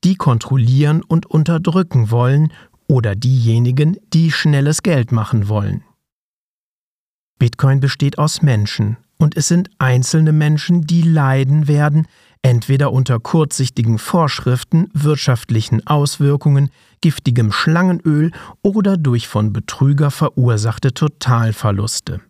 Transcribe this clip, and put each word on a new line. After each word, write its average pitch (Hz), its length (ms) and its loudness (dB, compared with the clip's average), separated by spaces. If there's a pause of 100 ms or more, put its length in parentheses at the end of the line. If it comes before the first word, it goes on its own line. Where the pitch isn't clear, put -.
die 185 120 2
kontrollieren 135 880 0
und 165 240 -2
unterdrücken 160 800 0
wollen, 131 420 2 (360)
oder 110 260 0
diejenigen, 123 840 0 (140)
die 160 200 2
schnelles 147 500 0
Geld 127 300 0
machen 107 380 -2
wollen. 101 340 -4 (1500)
Bitcoin 135 440 2
besteht 139 360 -2
aus 151 240 -2
Menschen, 107 560 0 (200)
und 151 200 0
es 147 100 -2
sind 175 300 0
einzelne 131 540 2
Menschen, 151 500 0
die 165 220 0
leiden 143 640 2
werden, 147 400 2 (340)
entweder 131 500 0
unter 123 300 0
kurzsichtigen 127 760 0
Vorschriften, 156 920 -2
wirtschaftlichen 135 960 -2
Auswirkungen, 143 840 0 (280)
giftigem 120 540 0
Schlangenöl 165 800 0 (300)
oder 196 360 0
durch 127 320 -2
von 107 240 -2
Betrüger 139 580 0
verursachte 123 840 -2
Totalverluste. 113 1300 -2 (100)